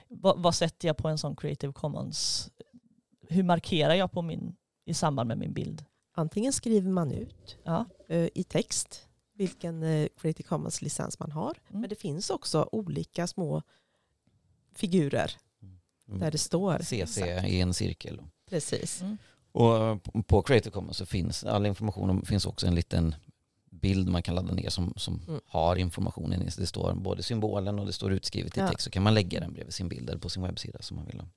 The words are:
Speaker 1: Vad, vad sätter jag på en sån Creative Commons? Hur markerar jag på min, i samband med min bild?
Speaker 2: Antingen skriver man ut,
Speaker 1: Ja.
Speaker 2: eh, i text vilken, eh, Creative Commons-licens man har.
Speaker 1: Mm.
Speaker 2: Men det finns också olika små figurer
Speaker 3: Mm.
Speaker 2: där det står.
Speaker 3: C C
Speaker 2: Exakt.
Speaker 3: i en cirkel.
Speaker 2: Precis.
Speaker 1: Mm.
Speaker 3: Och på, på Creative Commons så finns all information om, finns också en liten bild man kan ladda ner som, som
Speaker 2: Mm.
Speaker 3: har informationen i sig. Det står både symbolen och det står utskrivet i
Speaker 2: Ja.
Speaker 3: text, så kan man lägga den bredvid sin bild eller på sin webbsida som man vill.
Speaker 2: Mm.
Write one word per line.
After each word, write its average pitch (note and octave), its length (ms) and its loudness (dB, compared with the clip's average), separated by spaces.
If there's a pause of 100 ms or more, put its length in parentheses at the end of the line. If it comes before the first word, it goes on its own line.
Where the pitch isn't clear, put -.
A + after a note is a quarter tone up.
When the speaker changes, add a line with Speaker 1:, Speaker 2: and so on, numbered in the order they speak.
Speaker 1:
Vad, F#3+ 340 2
vad E3+ 140 6
sätter - 320 0
jag D#3 100 2
på - 100 -2
en D#3 100 0
sån C#3+ 180 -4
Creative C#3+ 380 -4
Commons? - 760 -4 (800)
Hur F#3 140 4
markerar E3+ 500 4
jag F#3 180 2
på F3+ 100 -2
min, E3 340 -6 (300)
i E3 80 -4
samband C#3 340 2
med A2 100 -2
min G2+ 160 -4
bild? - 320 -6 (280)
Speaker 2:
Antingen G3+ 400 0
skriver G#3 380 2
man E3+ 200 2
ut, - 520 -10
Speaker 1:
Ja. E3 220 0 (220)
Speaker 2:
eh, E3 280 2
i F#3 80 0
text - 600 -2 (300)
vilken, E3+ 500 -4
eh, D#3 240 4 (100)
Creative - 300 -2
Commons-licens - 720 -4
man E3 120 -8
har. F#3 260 -4 (120)
Speaker 1:
Mm. G3 120 -6
Speaker 2:
Men G3 80 -6
det G#3 60 -8
finns D3+ 340 -4
också G#3+ 420 0
olika E3+ 560 -4
små D#3 340 -2 (1120)
figurer D3 560 2 (760)
Speaker 3:
Mm. G2+ 120 -4
Speaker 2:
där D#3 120 0
det D#3 60 0
står. E3+ 440 2
Speaker 3:
C G2+ 260 -2
C - 160 -4
Speaker 2:
Exakt. F2+ 260 0
Speaker 3:
i F#2 120 4
en F2+ 120 4
cirkel. - 480 -4 (280)
Speaker 2:
Precis. - 520 -4
Speaker 1:
Mm. G#3 160 -6 (340)
Speaker 3:
Och A2+ 520 4
på, G#2+ 200 -2
på G#2 180 6
Creative A2 320 4
Commons F2+ 240 -6
så F#2+ 80 -6
finns - 380 -2
all G#2 220 2
information G2 440 0
om, F#2 160 2
finns F#2+ 200 2
också - 220 -2
en F2 80 6
liten E2 400 2 (560)
bild F#2+ 380 2
man F2+ 140 2
kan E2+ 120 -2
ladda F2+ 180 -2
ner F2+ 160 -2
som, - 280 0
som - 300 -4
Speaker 2:
Mm. D#3+ 180 -6
Speaker 3:
har F2 300 4
informationen F2+ 680 0
i F2+ 100 -2
sig. F#2 100 -6
Det F2 60 0
står F2+ 260 0
både F#2 300 -4
symbolen G2+ 560 -2
och G2+ 60 -4
det F#2+ 80 -6
står G2 180 -2
utskrivet F#2 460 -2
i - 20 2
Speaker 2:
Ja. F#3+ 80 2
Speaker 3:
text, - 160 -2
så - 60 -4
kan F#2+ 140 2
man G#2+ 100 8
lägga G2 260 4
den - 140 -4
bredvid - 200 -10
sin F2+ 160 -4
bild A#1+ 200 -6
eller F2 100 -4
på F2 100 -6
sin F#2 140 -4
webbsida - 380 -6
som - 160 -10
man D2+ 80 -8
vill. - 140 -10
Speaker 2:
Mm. F2 180 -12